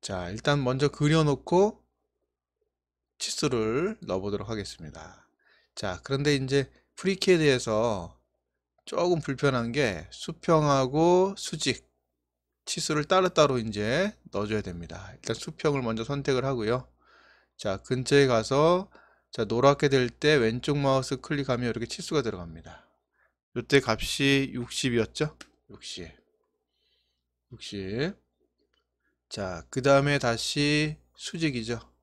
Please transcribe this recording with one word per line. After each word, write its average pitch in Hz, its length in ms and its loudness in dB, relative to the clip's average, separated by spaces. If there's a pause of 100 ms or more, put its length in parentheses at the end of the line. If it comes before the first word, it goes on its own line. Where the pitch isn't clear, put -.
자, 90 260 -6
일단 143 340 0
먼저 131 260 0
그려놓고 156 920 2 (1400)
치수를 131 840 -2
넣어보도록 101 480 -4
하겠습니다. 85 760 -12 (480)
자, 92 300 -6
그런데 143 300 0
이제 135 360 -2 (260)
프리캐드에서 120 1200 2 (640)
조금 170 360 0
불편한 127 520 -2
게 107 380 -2
수평하고 160 1300 2
수직, - 520 -4 (760)
치수를 151 380 -2
따로따로 180 540 4
이제 113 580 -2 (160)
넣어줘야 104 280 -2
됩니다. 87 540 -12
일단 - 200 -6
수평을 147 480 -2
먼저 113 220 -4
선택을 135 400 -2
하고요. 123 420 -2 (720)
자, 95 220 -4
근처에 131 480 4
가서, 143 640 2 (400)
자, 117 140 -4
노랗게 135 440 4
될 127 220 2
때 151 240 2
왼쪽 123 440 0
마우스 135 420 0
클릭하면 131 500 -4
이렇게 110 160 -4
치수가 156 360 -4
들어갑니다. 85 640 -10 (720)
이때 135 260 4
값이 135 680 0
육십이었죠? 120 840 -2 (340)
육십. 90 420 -14 (1400)
육십. 107 640 -8 (1120)
자, 92 420 -8
그 131 120 -4
다음에 139 360 4
다시 147 800 0 (180)
수직이죠. 120 640 -4 (220)